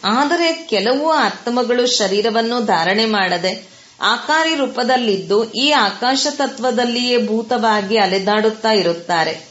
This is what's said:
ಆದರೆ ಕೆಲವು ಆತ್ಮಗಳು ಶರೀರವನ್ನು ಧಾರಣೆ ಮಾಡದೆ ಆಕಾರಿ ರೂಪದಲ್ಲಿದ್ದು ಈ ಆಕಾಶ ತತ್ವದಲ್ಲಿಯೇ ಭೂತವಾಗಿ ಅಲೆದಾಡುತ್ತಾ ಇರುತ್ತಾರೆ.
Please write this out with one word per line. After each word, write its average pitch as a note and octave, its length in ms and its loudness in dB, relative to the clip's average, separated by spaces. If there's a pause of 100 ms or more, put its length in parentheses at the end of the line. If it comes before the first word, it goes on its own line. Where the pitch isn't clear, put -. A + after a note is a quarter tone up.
ಆದರೆ D4 440 2 (200)
ಕೆಲವು A#3+ 380 0 (100)
ಆತ್ಮಗಳು A#3+ 680 0
ಶರೀರವನ್ನು A3+ 760 0
ಧಾರಣೆ G3 420 2
ಮಾಡದೆ F#3 460 0 (480)
ಆಕಾರಿ D4+ 540 0
ರೂಪದಲ್ಲಿದ್ದು A#3 840 0 (140)
ಈ C4 140 -2 (120)
ಆಕಾಶ B3 520 0
ತತ್ವದಲ್ಲಿಯೇ B3 880 -2 (100)
ಭೂತವಾಗಿ A3 720 0
ಅಲೆದಾಡುತ್ತಾ G#3 760 2
ಇರುತ್ತಾರೆ. E3+ 600 0 (160)